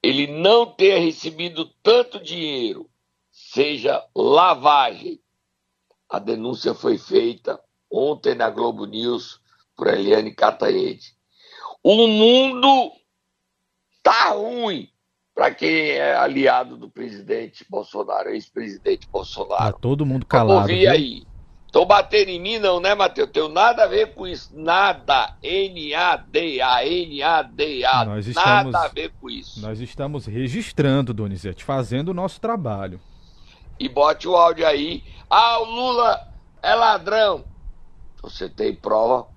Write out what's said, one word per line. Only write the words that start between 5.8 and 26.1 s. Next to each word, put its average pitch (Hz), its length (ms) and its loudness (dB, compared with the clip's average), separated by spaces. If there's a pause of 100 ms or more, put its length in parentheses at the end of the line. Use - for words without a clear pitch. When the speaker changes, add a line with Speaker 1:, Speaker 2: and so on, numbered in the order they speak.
Speaker 1:
A - 100 -6
denúncia 113 560 -6
foi - 240 -2
feita - 640 -2 (300)
ontem 135 440 -2
na 117 160 -2
Globo 107 360 -6
News 117 540 -8 (360)
por - 120 -2
Eliane 104 460 2
Cantanhede. - 800 -2 (680)
O 220 240 6
mundo 254 880 4 (1080)
tá 226 280 4
ruim 214 600 -6 (440)
pra 151 200 0
quem 160 360 -2
é 139 260 0
aliado 127 600 0
do 117 140 -20
presidente 110 760 -10
Bolsonaro, 101 640 -8
ex-presidente 107 800 -6
Bolsonaro. 98 640 -6
Speaker 2:
Tá - 60 -12
todo 143 260 -4
mundo 131 240 -4
Speaker 1:
Vamos - 0 -
Speaker 2:
calado, 139 340 4
Speaker 1:
ouvir 180 180 0
Speaker 2:
viu? 190 100 8
Speaker 1:
aí. 131 360 -2 (440)
Tô 170 140 4
batendo 196 460 4
em 175 100 -8
mim 214 180 -6
não, 185 220 2
né, 196 140 2
Matheus? 180 360 0
Tenho 156 180 -2
nada 220 360 4
a - 20 2
ver 208 280 -2
com 190 120 -12
isso. 175 280 -14
Nada. 160 880 0
N 175 520 -6
A 170 220 0